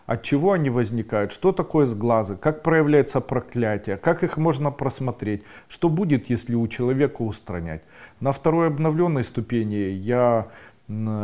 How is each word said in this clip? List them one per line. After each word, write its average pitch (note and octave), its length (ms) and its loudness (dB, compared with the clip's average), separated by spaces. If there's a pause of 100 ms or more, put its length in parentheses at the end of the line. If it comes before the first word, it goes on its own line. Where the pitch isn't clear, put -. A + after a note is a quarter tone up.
от A2+ 160 -2
чего D3+ 300 2
они D#3+ 180 2
возникают, A2 600 -2
что F#3 220 0
такое D3+ 340 2
сглазы, A2 480 0
как D3+ 260 -2
проявляется D3+ 580 4
проклятие, A2 760 -4
как E3+ 260 0
их F3 140 -4
можно D3+ 320 0
просмотреть, B2+ 720 -4 (260)
что - 200 0
будет, D#3 400 2
если A#2 240 -2
у A#2 140 0
человека C3 560 0
устранять. F2 580 -6 (380)
На C3+ 120 -2
второй E3 360 2
обновлённой D#3 560 0
ступени A2 520 -2
я, G#2+ 720 0 (380)
м, A2 220 -4 (140)